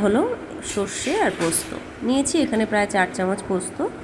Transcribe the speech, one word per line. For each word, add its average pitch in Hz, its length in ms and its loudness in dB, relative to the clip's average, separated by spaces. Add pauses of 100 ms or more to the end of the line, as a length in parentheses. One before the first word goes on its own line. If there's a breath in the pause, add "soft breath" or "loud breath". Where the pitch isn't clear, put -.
হলো 208 180 6 (520)
সর্ষে 202 380 -2 (140)
আর 202 60 2 (100)
পোস্ত। 165 280 0 (380)
নিয়েছি 269 280 2 (100)
এখানে 220 260 2
প্রায় 208 220 2
চার 185 220 4
চামচ 190 240 0 (100)
পোস্ত, 185 280 -2 (260 loud breath)